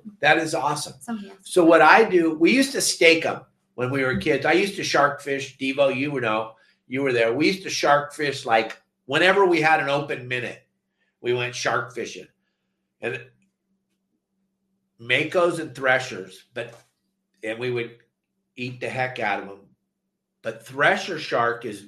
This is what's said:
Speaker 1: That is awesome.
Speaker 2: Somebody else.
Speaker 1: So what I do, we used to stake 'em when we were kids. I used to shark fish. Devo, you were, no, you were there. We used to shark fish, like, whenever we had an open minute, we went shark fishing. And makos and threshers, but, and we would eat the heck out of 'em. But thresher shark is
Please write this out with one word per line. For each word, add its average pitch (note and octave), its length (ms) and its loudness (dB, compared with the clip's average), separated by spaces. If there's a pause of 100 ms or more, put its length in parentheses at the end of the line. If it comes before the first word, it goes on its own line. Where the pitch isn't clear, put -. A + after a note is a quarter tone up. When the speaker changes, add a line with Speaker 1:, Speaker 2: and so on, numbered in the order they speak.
(200)
Speaker 1:
That D#3 180 4
is D#3+ 160 -4
awesome. D3 460 -4
Speaker 2:
Somebody A3+ 300 -12
else. - 120 -20
Speaker 1:
So F3+ 220 2
what E3 180 8
I F#3+ 260 8
do, E3 260 2
we E3 180 4
used C4 200 2
to F#3+ 80 -4
stake E3 460 4
'em F#2+ 160 -6 (320)
when B2+ 160 -4
we C#3 140 -2
were C3 140 0
kids. C3+ 280 -2
I D#3 60 2
used G3 240 0
to D3+ 80 -6
shark C#3+ 360 0
fish. C#3 380 -8
Devo, C3+ 360 0
you C#3 160 -4
were, C#3 100 -4
no, A2 320 -2 (340)
you C3 160 -4
were C3+ 100 0
there. A#2 200 2
We D3 160 0
used F#3+ 160 -4
to D3+ 60 -10
shark C#3+ 440 2
fish, C#3 320 -6
like, A2+ 340 0 (260)
whenever F#3 400 4
we E3+ 140 2
had D#3 200 4
an C#3 80 -4
open C#3 400 -4
minute, A#2 360 -8 (560)
we A#2+ 140 -2
went B2 200 -4
shark A#2+ 400 -2
fishing. F#2+ 340 -12 (720)
And B2 200 -8 (1800)
makos D#3+ 600 0
and B2+ 140 -10
threshers, B2+ 680 -4 (100)
but, A#2 200 -12 (680)
and A2 160 -8
we B2 120 -4
would A#2 260 -6 (600)
eat B2+ 240 -10
the B2 80 -6
heck B2+ 300 -6
out G2+ 240 -4
of F#2+ 60 -14
'em. G2 120 -18 (840)
But A2+ 220 -10
thresher D#3+ 540 0
shark A#2+ 460 -2
is G#2 240 -12